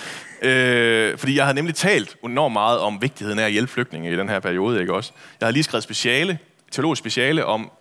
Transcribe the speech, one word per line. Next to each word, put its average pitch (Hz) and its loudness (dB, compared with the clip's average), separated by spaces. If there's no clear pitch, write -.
Øh, 120 4
fordi 135 0
jeg 139 4
havde 139 2
nemlig 156 -2
talt 175 0
enormt 123 0
meget 110 2
om 101 -2
vigtigheden 104 -4
af 110 2
at 107 0
hjælpe 110 0
flygtninge 85 -4
i 85 0
den 98 -2
her 101 0
periode, 95 0
ikke 90 -2
også? 95 -4
Jeg 113 -2
havde 113 2
lige 151 2
skrevet - -2
speciale, 143 0
teologisk 143 0
speciale 127 0
om, 110 -2